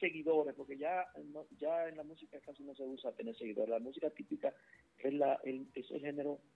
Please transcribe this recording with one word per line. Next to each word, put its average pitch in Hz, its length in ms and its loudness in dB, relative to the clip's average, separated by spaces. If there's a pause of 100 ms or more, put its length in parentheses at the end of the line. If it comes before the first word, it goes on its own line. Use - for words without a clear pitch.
seguidores, 156 540 4
porque 139 220 -8
ya 175 300 2 (260)
no, 151 140 -10 (120)
ya 165 300 2
en 156 80 -8
la 156 60 -8
música 151 380 -14
casi 143 240 -14
no 139 100 -10
se 135 100 -8
usa 131 280 -4
tener 113 240 -4
seguidores. 110 340 0
La 113 80 4
música 135 320 -2
típica - 420 -2 (460)
es 135 160 2
la, 139 200 6 (100)
el, 135 300 -2
es 127 160 -8
el 147 100 -4
género 143 380 -2 (180)